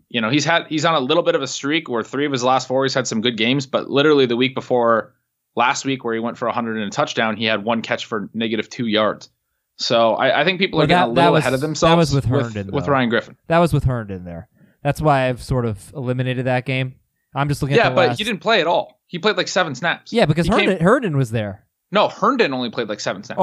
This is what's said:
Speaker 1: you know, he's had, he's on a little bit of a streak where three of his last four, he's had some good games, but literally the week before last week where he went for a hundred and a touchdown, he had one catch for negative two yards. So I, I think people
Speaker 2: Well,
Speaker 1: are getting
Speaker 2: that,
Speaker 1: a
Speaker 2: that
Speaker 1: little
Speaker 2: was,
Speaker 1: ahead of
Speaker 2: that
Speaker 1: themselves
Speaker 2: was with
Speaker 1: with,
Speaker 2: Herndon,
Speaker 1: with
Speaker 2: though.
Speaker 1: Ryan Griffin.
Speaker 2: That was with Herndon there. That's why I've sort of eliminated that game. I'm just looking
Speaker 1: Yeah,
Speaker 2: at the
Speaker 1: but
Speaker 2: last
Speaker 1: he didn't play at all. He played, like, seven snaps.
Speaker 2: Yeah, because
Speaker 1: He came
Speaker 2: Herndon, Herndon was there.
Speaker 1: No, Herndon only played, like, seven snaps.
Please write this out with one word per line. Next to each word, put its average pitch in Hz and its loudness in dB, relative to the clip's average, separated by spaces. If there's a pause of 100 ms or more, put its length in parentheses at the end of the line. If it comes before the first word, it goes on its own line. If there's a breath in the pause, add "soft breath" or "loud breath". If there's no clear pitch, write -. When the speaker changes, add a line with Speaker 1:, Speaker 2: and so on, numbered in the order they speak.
Speaker 1:
you 120 -4
know, 110 -2
he's 143 0
had, 165 0
he's 151 -4
on 165 2
a 151 2
little 151 0
bit 170 2
of 151 0
a 131 -8
streak 156 -4
where 117 -4
three 135 -4
of 143 -2
his 123 -2
last 131 2
four, 131 0
he's 131 -2
had 131 0
some 113 -2
good 117 0
games, 131 0
but - -4
literally 139 4
the 117 0
week 131 0
before 117 0 (420)
last 123 0
week 135 -4
where 117 -4
he 113 -4
went 117 -6
for 120 -2
a - -2
hundred 113 -4
and 104 -4
a - -6
touchdown, 113 -2
he 113 -4
had 110 0
one 113 -2
catch 113 -4
for 104 -6
negative 110 -4
two 120 -6
yards. 107 0 (480)
So 117 2
I, 131 2
I - 2
think 180 0
people 180 0
Speaker 2:
Well, 147 4
Speaker 1:
are 147 2
getting 175 4
Speaker 2:
that, 120 0
Speaker 1:
a - -4
Speaker 2:
that 170 4
Speaker 1:
little 170 6
Speaker 2:
was, 156 4
Speaker 1:
ahead 127 0
of 131 -2
Speaker 2:
that 147 -4
Speaker 1:
themselves 160 2
Speaker 2:
was 156 2
with 135 0
Speaker 1:
with, 127 2
Speaker 2:
Herndon, 107 -6
Speaker 1:
with 139 -2
Speaker 2:
though. 143 2
Speaker 1:
Ryan 131 2
Griffin. - -2 (100)
Speaker 2:
That 165 2
was 170 4
with 143 0
Herndon 104 -4
there. 85 -14 (340 soft breath)
That's 143 -2
why 139 2
I've 120 -6
sort 127 -2
of 107 -6
eliminated 127 -4
that 127 0
game. 131 -4 (420)
I'm 143 -2
just 143 -2
looking 139 0
Speaker 1:
Yeah, 220 6
Speaker 2:
at - 4
the 165 -2
Speaker 1:
but 180 4
Speaker 2:
last 120 -2
Speaker 1:
he 214 -6
didn't 220 -4
play 208 2
at 151 0
all. 170 -2
He 175 -8
played, 196 0
like, 175 -2
seven 170 0
snaps. 156 -6
Speaker 2:
Yeah, 220 4
because 160 2
Speaker 1:
He 165 0
came 214 2
Speaker 2:
Herndon, 180 0
Herndon 196 4
was 127 0
there. 104 -4 (260)
Speaker 1:
No, 185 4
Herndon 214 0
only 127 -4
played, 113 -4
like, 104 -8
seven 107 -6
snaps. - -12